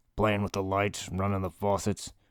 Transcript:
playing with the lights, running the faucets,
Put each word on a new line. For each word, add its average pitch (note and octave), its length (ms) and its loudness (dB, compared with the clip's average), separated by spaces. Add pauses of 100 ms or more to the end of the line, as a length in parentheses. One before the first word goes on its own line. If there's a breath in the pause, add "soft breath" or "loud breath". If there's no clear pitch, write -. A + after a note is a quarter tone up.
(180)
playing G#2 260 2
with F#2+ 80 -2
the G2+ 100 -2
lights, G2 480 0
running F#2+ 320 0
the F#2 80 -2
faucets, G2+ 640 0 (200)